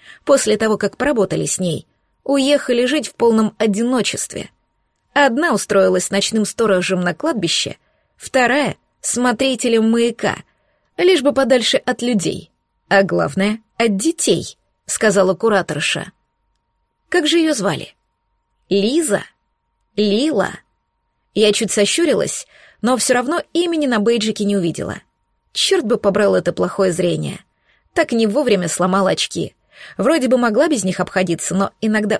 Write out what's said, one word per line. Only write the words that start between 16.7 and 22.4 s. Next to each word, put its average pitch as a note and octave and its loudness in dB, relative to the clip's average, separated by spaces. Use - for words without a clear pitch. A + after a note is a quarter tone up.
Как F4 0
же D4+ 2
ее D#4+ 2
звали? F3+ -4
Лиза? G#3 0
Лила? G#3+ 0
Я G#3+ 4
чуть G#3 -2
сощурилась, G#3+ -2